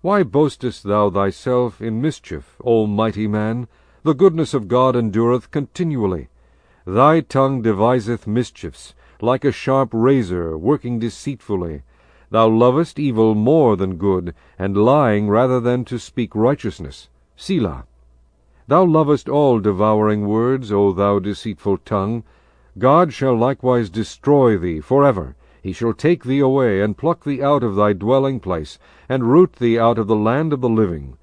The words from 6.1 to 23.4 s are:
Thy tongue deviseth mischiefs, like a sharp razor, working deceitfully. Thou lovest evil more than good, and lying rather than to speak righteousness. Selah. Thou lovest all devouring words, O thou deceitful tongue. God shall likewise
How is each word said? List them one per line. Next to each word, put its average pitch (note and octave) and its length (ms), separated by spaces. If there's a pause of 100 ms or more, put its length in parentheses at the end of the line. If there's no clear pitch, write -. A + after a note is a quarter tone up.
Thy C3+ 340
tongue C3+ 400
deviseth A2+ 640
mischiefs, G#2 680 (260)
like B2 240
a C#3+ 80
sharp C3+ 400
razor, F#2+ 640
working A#2+ 420
deceitfully. G2+ 840 (480)
Thou A2+ 180
lovest B2 500
evil A2 360
more A#2 420
than F#2 200
good, F2+ 380 (240)
and G2 200
lying A2 500
rather B2 320
than B2 240
to A#2+ 140
speak - 360
righteousness. A2 760 (320)
Selah. F#2 440 (800)
Thou E3+ 180
lovest D#3 420
all C3 340
devouring G#2+ 680
words, A#2+ 420
O G2+ 220
thou G2+ 260
deceitful G2 600
tongue. G#2+ 440 (540)
God C#3 380
shall C3+ 200
likewise B2 540